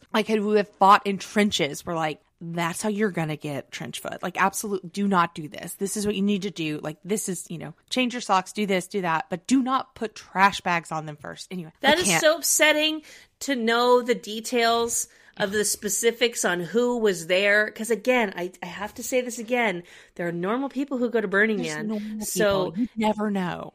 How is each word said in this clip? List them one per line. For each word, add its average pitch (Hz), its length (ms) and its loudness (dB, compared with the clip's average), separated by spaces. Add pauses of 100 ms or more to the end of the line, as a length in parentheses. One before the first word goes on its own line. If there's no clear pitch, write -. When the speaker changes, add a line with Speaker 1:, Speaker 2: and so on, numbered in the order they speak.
(140)
Speaker 1:
like, 220 140 2
who 214 240 2
have 208 180 4
fought 202 380 6
in 196 100 0
trenches 180 680 0
were 170 100 -4
like, 160 240 -2 (220)
"That's 170 400 -4
how 214 80 -2
you're 208 220 0
gonna 160 260 -4
get 143 340 -8
trench - 280 -12
foot. - 240 -10
Like, 180 180 -4
absolute, 196 520 -2
do 202 140 -2
not 180 280 2
do 156 140 -10
this. - 260 -12
This 196 220 -6
is 208 80 -4
what 208 100 -2
you 190 60 -2
need 202 220 0
to 202 80 -4
do. 151 300 -4
Like, 156 220 -8
this 202 260 -4
is, 180 200 -8
you 170 80 -10
know, 151 160 -12 (160)
change 254 240 -2
your 247 80 -8
socks, 185 320 0
do 208 120 -2
this, 185 220 0
do 202 140 -4
that, 165 280 0
but 180 180 -6
do 262 140 4
not 254 340 -2
put 214 200 -8
trash - 460 2
bags 170 300 -2
on 156 140 -6
them 151 120 -10
first." 170 340 -14
Anyway, 170 200 -10 (100)
Speaker 2:
That 294 160 4
Speaker 1:
I 359 40 0
Speaker 2:
is 359 60 -2
Speaker 1:
can't. 330 140 4
Speaker 2:
so 320 160 4
upsetting 311 640 2 (400)
to 277 140 -2
know 240 460 4
the 240 140 2
details 233 920 0 (300)
of 202 160 -2
the 214 100 2
specifics 226 800 0
on 180 160 0
who 240 380 0
was 185 300 0
there. 202 440 4
'Cause 220 200 -8
again, 226 440 0
I, 180 160 -8 (100)
I - 40 -12
have 180 300 -10
to 247 80 -12
say 254 180 -2
this 240 180 -6
again, 214 440 -2 (320)
there 175 120 -4
are 170 60 -2
normal 214 340 -2
people 277 300 -4
who 240 120 0
go 226 120 0
to 208 80 -2
Burning 202 320 4
Speaker 1:
There's 156 160 -4
Speaker 2:
Man. 214 100 -6
Speaker 1:
normal 214 380 -6
Speaker 2:
So 190 460 2
Speaker 1:
people. 170 100 -6
You 247 60 0 (200)
never 208 240 0
know. 175 440 -4